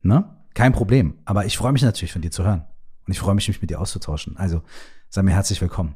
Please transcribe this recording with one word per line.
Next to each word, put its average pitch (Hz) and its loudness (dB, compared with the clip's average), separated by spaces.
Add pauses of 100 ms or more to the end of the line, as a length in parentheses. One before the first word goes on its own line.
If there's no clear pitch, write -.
Ne? 139 4 (180)
Kein 127 4
Problem, 95 2
aber 101 0
ich 104 -2
freue 123 0
mich 131 4
natürlich, 110 0
von 85 -6
dir 85 -4
zu 90 -4
hören. 95 0 (420)
Und 98 -4
ich 82 -4
freue 98 0
mich, 101 0
mich 101 -4
mit 90 -4
dir 76 -6
auszutauschen. - -6
Also 85 -2 (480)
sei 98 0
mir 95 6
herzlich 98 0
willkommen. 85 -2